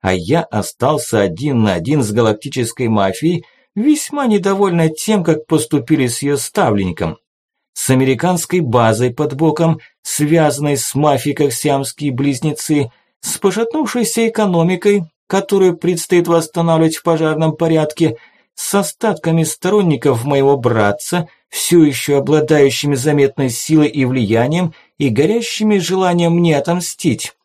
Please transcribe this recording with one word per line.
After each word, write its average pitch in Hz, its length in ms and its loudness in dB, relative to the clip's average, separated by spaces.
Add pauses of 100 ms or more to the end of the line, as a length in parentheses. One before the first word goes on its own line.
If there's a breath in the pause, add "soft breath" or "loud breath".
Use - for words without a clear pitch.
А 92 120 0
я 92 300 0
остался 113 760 -2
один 110 420 0
на 101 120 2
один 123 280 0
с 104 80 -2
галактической 117 760 -2
мафией, 110 560 0 (320 loud breath)
весьма 285 500 0
недовольна 196 640 2
тем, 190 340 -2
как 160 240 0
поступили 147 600 0
с 120 140 -6
её 143 140 0
ставленником, 95 840 -2 (540)
с - 180 -8
американской 135 680 0
базой 120 560 0
под 147 200 -4
боком, 160 440 0 (240 loud breath)
связанной 147 760 0
с - 200 -6
мафией 143 400 0
как 135 160 0
сиамские 139 580 -4
близнецы, 143 800 -2 (300 soft breath)
с - 180 -8
пошатнувшейся 226 920 -2
экономикой, 185 760 0 (240)
которую 190 480 2
предстоит 170 500 0
восстанавливать 165 680 0
в - 80 -14
пожарном 160 500 0
порядке, 156 640 0 (400 loud breath)
с - 180 -8
остатками 165 680 0
сторонников 156 800 0
моего 139 320 2
братца, 117 720 0 (200 loud breath)
всё - 360 4
ещё 143 340 0
обладающими 143 760 2
заметной 139 540 0
силой 151 380 2
и 143 160 -2
влиянием 127 680 0 (240 loud breath)
и 139 120 0
горящими 208 680 0
желанием 175 540 0
мне 170 260 2
отомстить. - 760 -4 (120)